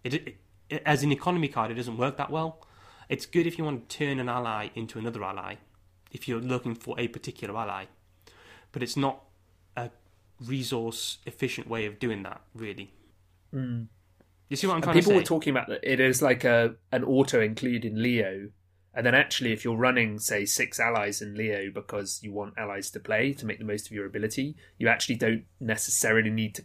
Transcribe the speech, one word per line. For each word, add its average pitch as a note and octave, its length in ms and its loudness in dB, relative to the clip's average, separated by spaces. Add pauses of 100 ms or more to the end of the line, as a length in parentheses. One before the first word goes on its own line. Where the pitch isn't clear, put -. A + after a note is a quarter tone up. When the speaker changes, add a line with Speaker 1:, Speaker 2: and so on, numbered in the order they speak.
Speaker 1:
It, B2+ 120 -4
it, - 220 -6 (320)
it, D3+ 160 -4
as D3 180 4
an D3 80 4
economy E3 360 2
card, A2+ 240 -2
it A2+ 40 -6
doesn't A#2+ 220 -6
work C3+ 200 0
that D3 140 -4
well. D#3+ 340 -4 (440)
It's C3 160 -4
good E3+ 220 2
if E3 100 -4
you E3 60 -2
want C#3 240 -4
to - 100 -12
turn C#3 220 0
an B2 80 -2
ally A2+ 480 -2
into A2+ 240 -8
another A2+ 240 -6
ally, G2 320 -8 (560)
if - 160 -10
you're A#2 140 -2
looking B2 340 -2
for A#2+ 240 -8
a A#2+ 80 0
particular A#2 500 -10
ally. F#2+ 280 -6 (880)
But B2 100 -4
it's A#2 140 -4
not C3+ 260 0 (540)
a A#2+ 140 -8 (760)
resource-efficient A#2 1040 -4
way A2+ 160 -2
of G#2 140 -8
doing G#2+ 240 -2
that, F#2+ 180 -10 (120)
really. G2+ 380 -10 (640)
Speaker 2:
Mm. A#2+ 340 -4 (600)
Speaker 1:
You C#3 80 -4
see G3 100 0
what F#3 60 2
I'm D#3+ 40 2
Speaker 2:
And D#3 60 0
Speaker 1:
trying E3+ 120 2
to F3 60 12
Speaker 2:
people G3 120 6
Speaker 1:
say? F#3+ 40 10
Speaker 2:
were E3+ 60 6
talking D#3 280 2
about B2+ 180 0
that - 100 -4 (100)
it B2+ 100 4
is C3 220 6
like B2+ 220 4
a, A#2 320 6 (160)
an C#3 120 0
auto-include A#2+ 840 2
in A2 160 -2
Leo. G#2 480 0 (440)
And A#2+ 120 -2
then A#2+ 80 6
actually, B2+ 400 4
if G#2+ 100 -4
you're A#2 140 0
running, A#2 420 2
say, G2+ 260 0
six - 340 -2
allies A2 420 0
in G#2 140 -10
Leo G2+ 360 -2
because G2+ 520 -8
you G#2 100 -10
want G2+ 240 -8
allies G2+ 340 -6
to G#2 80 -10
play A2 340 0
to C3+ 120 -10
make G#2+ 140 -6
the A2 60 -10
most G#2 200 -4
of - 60 -16
your G#2 160 -6
ability, A2+ 480 -4 (240)
you A2+ 80 4
actually A#2 280 2
don't A2+ 280 2 (160)
necessarily A2 720 2
need A2 240 -2
to - 100 -12